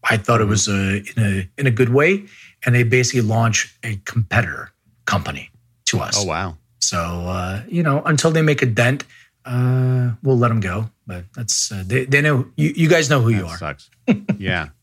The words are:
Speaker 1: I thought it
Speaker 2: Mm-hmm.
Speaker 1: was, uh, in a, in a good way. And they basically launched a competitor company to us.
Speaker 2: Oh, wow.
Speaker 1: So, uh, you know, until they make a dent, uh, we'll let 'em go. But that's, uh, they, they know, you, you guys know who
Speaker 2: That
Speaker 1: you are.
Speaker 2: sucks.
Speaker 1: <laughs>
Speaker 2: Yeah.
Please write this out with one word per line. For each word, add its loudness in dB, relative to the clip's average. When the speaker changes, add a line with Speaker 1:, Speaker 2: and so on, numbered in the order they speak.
Speaker 1:
I 0
thought 2
it 2
Speaker 2:
Mm-hmm. 0
Speaker 1:
was, 0
uh, -2
in 0
a, -2
in 0
a 4
good 2
way. 2
And 2
they 4
basically 2
launched 0
a -6
competitor -2
company -4
to 0
us. -4
Speaker 2:
Oh, -2
wow. -4
Speaker 1:
So, -2
uh, -4
you -2
know, 0
until 2
they 2
make 2
a 2
dent, 0
uh, 0
we'll 4
let 4
'em 2
go. -4
But -12
that's, -4
uh, -6
they, 0
they 2
know, 2
you, 2
you 2
guys 4
know 4
who 4
Speaker 2:
That 2
Speaker 1:
you -4
are. -12
Speaker 2:
sucks. -10
Speaker 1:
<laughs> 0
Speaker 2:
Yeah. -4